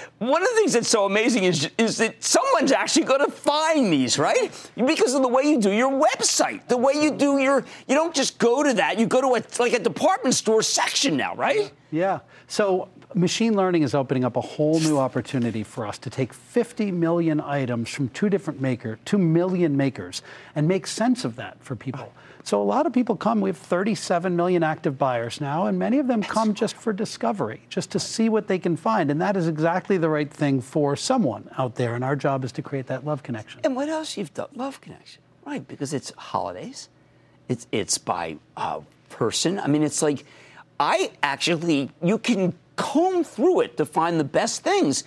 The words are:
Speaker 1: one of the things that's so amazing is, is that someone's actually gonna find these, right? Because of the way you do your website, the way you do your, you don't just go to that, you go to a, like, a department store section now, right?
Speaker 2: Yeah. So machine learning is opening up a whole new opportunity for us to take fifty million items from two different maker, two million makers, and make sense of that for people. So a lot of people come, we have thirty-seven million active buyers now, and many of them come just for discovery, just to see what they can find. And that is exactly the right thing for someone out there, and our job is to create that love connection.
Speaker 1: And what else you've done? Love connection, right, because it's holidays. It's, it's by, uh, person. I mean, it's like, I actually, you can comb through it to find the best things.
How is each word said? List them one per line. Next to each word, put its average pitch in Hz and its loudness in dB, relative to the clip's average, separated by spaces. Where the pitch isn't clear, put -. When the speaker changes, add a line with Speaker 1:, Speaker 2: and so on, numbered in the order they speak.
Speaker 1:
one 277 2
of 392 2
the 480 -2
things 403 2
that's 226 2
so 214 2
amazing 214 2
is, 165 2
is 220 0
that 220 -2
someone's 392 2
actually 226 2
gonna 277 2
find 302 2
these, 131 2
right? 277 2
Because 285 2
of 277 2
the 262 2
way 254 2
you 294 4
do 196 4
your 226 2
website, 302 0
the 247 2
way 269 4
you 302 2
do 277 2
your, 269 2
you 262 2
don't 330 2
just - -2
go 247 4
to 285 4
that, 185 0
you 226 2
go 247 2
to 262 2
a, 220 0
like, 240 0
a 247 2
department 254 0
store 220 2
section - 0
now, 92 -4
right? 208 -2
Speaker 2:
Yeah. 175 -2
So 190 0
machine 214 2
learning 185 2
is 135 -2
opening 131 0
up 123 -2
a - -2
whole 156 0
new 156 2
opportunity 123 -2
for 107 -8
us 101 -8
to - -12
take 127 -4
fifty - -4
million 165 2
items 127 -4
from 139 -2
two 202 0
different 156 -4
maker, 120 -4
two 208 0
million 170 2
makers, 127 -4
and 151 0
make 185 0
sense 233 0
of 117 -6
that 110 -14
for 127 -10
people. 127 -10
So 202 0
a - 0
lot 208 2
of 320 -2
people 226 0
come, 220 0
we 190 0
have 185 -4
thirty-seven 180 -2
million 175 2
active 156 -2
buyers 120 0
now, 147 -2
and 196 0
many 208 2
of 285 0
them 226 0
come 220 0
just - -2
for - -4
discovery, 190 -4
just - -6
to 202 -2
see - -2
what 214 -2
they 190 0
can 170 0
find. 196 0
And 147 0
that 196 0
is 170 0
exactly 165 0
the 160 0
right 147 0
thing 139 0
for 143 0
someone 139 -2
out 127 -4
there, 120 -2
and 123 -4
our 139 0
job 139 -2
is 123 -8
to 147 -10
create 135 -8
that 131 -6
love 151 -4
connection. - -10
Speaker 1:
And 269 0
what 285 -4
else 311 -6
you've 170 -10
done? - -8
Love 262 -10
connection, - -20
right, 139 -10
because 139 -8
it's - -6
holidays. 92 -8
It's, 120 -6
it's 104 -2
by, 85 -6
uh, 76 -4
person. - -2
I - -6
mean, 151 2
it's 143 -2
like, 147 -2
I 240 0
actually, 147 0
you 175 2
can 190 2
comb 349 2
through 339 2
it - -2
to 151 2
find 165 0
the 147 4
best 175 -2
things. 330 2